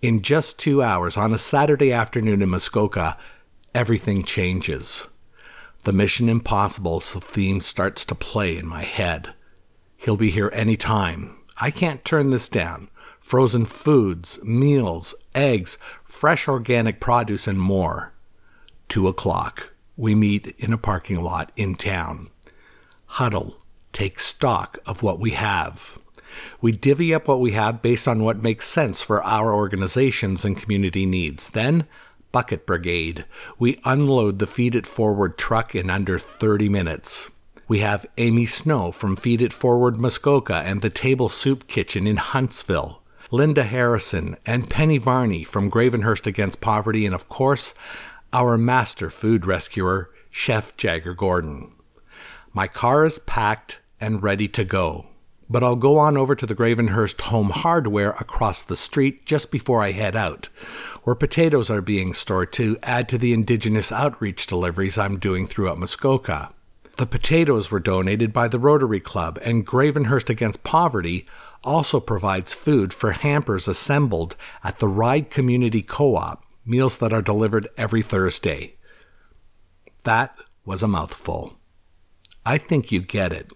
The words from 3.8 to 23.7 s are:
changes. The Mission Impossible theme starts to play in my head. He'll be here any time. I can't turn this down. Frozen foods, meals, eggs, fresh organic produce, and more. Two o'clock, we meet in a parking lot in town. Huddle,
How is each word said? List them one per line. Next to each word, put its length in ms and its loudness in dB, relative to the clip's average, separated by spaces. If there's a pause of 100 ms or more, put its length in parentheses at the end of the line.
changes. 880 -4 (760)
The 100 0
Mission 340 2
Impossible 720 0
theme 600 -2
starts 440 -2
to 80 -4
play 440 -4
in 80 -10
my 160 -10
head. 500 -4 (640)
He'll 220 -2
be 120 2
here 220 0
any 240 0
time. 600 -2 (200)
I 120 -2
can't 340 -4
turn 240 2
this 220 0
down. 400 -4 (280)
Frozen 460 2
foods, 800 2
meals, 680 2 (200)
eggs, 440 0 (260)
fresh 420 0
organic 540 0
produce, 480 0
and 100 0
more. 540 0 (760)
Two 200 2
o'clock, 640 -4 (240)
we 180 2
meet 340 4 (100)
in 160 -2
a 40 -2
parking 440 -2
lot 340 -4
in 200 -4
town. 520 -6 (760)
Huddle, 500 -4 (380)